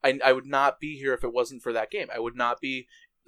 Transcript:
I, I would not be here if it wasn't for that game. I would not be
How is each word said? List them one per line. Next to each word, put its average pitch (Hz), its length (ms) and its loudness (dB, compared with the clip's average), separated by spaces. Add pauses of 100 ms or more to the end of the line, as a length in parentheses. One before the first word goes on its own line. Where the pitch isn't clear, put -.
I, 139 200 4
I 131 100 8
would 127 120 0
not 139 340 2
be 151 200 -8
here 135 160 0
if - 80 -6
it 120 100 -4
wasn't 123 300 -2
for 120 100 -4
that 110 160 -2
game. 196 240 -6
I 117 60 -6
would 117 160 -6
not 120 260 -2
be 131 260 -6 (400)